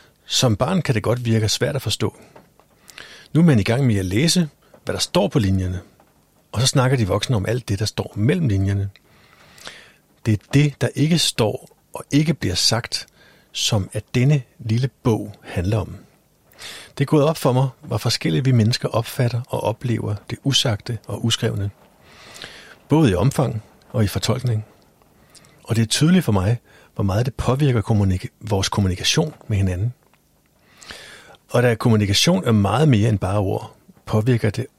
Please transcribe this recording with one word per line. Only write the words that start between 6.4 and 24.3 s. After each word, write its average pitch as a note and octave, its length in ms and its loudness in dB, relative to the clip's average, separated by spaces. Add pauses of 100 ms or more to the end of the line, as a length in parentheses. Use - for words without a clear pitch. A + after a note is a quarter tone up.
og G#2+ 80 -4
så C3 60 2
snakker C3 300 2
de A2 120 0
voksne G#2+ 280 0
om F#2 100 -2
alt A#2 220 -4
det, G2 100 -2
der A2 60 -2
står - 320 -6
mellem D3 320 0
linjerne. G2 420 0 (1400)
Det A2 60 2
er G2+ 120 -2 (100)
det, C#3+ 260 2
der A#2+ 140 -2
ikke D#3+ 240 2
står - 580 -2 (160)
og - 180 -12
ikke D3+ 240 2
bliver G2 200 -4
sagt, - 520 -2 (460)
som - 400 -2
at A2 120 -8 (100)
denne C3+ 280 4 (160)
lille A#2 320 -2 (120)
bog G#2 400 0
handler G2+ 360 -2
om. - 180 -6 (1000)
Det C#3+ 60 0
er - 40 -8
gået D3+ 160 4
op - 120 0
for C3 160 2
mig, C3 160 2 (120)
hvor - 180 -6
forskelligt D3+ 460 -2
vi C3 80 4
mennesker A#2 360 2
opfatter A#2+ 600 -2
og - 120 -4
oplever A2 540 -4 (160)
det C#3 140 -8
usagte A#2 640 -2
og G2+ 180 -8
uskrevne. A2 460 -2 (1160)
Både D3+ 220 2
i A#2 40 2
omfang A#2 480 -2 (280)
og A2 140 0
i - 20 0
fortolkning. A#2 580 -2 (1000)